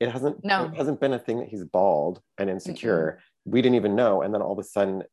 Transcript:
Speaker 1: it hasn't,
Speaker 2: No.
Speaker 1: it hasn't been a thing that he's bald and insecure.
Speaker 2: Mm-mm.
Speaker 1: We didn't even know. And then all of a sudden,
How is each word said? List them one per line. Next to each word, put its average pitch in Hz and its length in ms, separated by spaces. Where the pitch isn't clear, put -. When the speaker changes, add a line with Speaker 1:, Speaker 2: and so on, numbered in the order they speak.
Speaker 1:
it 117 100
hasn't, 131 320
Speaker 2:
No. 196 300
Speaker 1:
it 160 40
hasn't 147 220
been 139 140
a 123 60
thing 113 220
that - 80
he's 98 160
bald 90 580
and 98 100
insecure. 92 680
Speaker 2:
Mm-mm. - 40
Speaker 1:
We 104 160
didn't 123 160
even 104 180
know. 104 280
And 98 100
then 104 80
all 98 120
of 95 60
a 98 60
sudden, 98 380